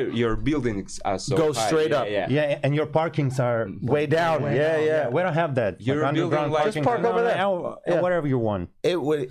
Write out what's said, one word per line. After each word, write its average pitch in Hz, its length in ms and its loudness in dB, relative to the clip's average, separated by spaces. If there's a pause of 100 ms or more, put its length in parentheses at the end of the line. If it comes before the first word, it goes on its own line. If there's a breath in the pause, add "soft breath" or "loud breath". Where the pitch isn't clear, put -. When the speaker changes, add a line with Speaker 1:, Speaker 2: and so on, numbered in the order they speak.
(220)
Speaker 1:
your 113 140 2
buildings 113 720 -2
are 98 120 0
so 95 200 -2
Speaker 2:
Go 151 160 2
Speaker 1:
high. 113 140 0
Speaker 2:
straight 156 240 2
Speaker 1:
Yeah, 139 100 2
Speaker 2:
up. 104 80 -2
Speaker 1:
yeah. 98 200 0
Speaker 3:
Yeah, 147 320 0
and 143 140 2
your 151 100 0
parkings 147 540 0
are 117 300 0 (120)
Speaker 2:
Way 147 240 0
down. 160 380 2
Speaker 3:
way 139 140 0
Speaker 2:
Yeah, 156 180 2
Speaker 3:
down. 156 100 0
Speaker 2:
yeah. 156 220 0
Speaker 3:
We 151 160 -2
don't 175 100 0
have 156 220 0
that. 107 240 -2
Speaker 1:
You're 127 240 0
Speaker 3:
Like, 139 100 0
Speaker 1:
building, 160 100 0
Speaker 3:
underground 151 280 0
Speaker 1:
like, 151 120 2
Speaker 3:
parking, 208 200 0
Speaker 2:
Just 240 60 2
park 226 140 0
Speaker 3:
no, 233 80 2
Speaker 2:
over 233 80 0
Speaker 3:
no, 233 60 2
Speaker 2:
there. 214 120 2
Speaker 3:
no, 175 400 -2 (100)
Speaker 2:
Yeah. 165 140 2
Speaker 3:
whatever 175 260 0
you 131 100 2
want. 104 320 0 (140)
Speaker 2:
It 170 180 0
would, 147 300 0